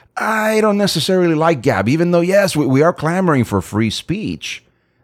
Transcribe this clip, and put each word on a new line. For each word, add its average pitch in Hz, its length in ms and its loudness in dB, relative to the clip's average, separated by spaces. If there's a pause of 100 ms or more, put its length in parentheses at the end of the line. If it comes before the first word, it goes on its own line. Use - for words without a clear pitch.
(160)
"I 220 440 -2
don't 208 180 2
necessarily 180 560 0
like 160 260 0
Gab," 107 280 0
even 170 240 2
though, 170 80 4
yes, 185 340 0
we, 151 100 0
we 131 180 2
are 170 100 4
clamoring 165 500 0
for 101 180 0
free 104 300 -2
speech. - 720 -8 (420)